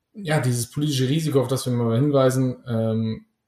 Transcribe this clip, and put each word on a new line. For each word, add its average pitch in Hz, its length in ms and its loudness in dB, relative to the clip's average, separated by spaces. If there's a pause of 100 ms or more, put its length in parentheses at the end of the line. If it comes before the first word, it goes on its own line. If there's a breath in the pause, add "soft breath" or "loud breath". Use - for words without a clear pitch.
(140)
ja, 156 260 -2
dieses 120 320 -2
politische 139 380 0
Risiko, 147 320 0
auf 123 80 -2
das 131 160 -2
wir 123 80 -2
mal 117 260 0
hinweisen, 131 680 2
ähm, 113 600 -2 (220)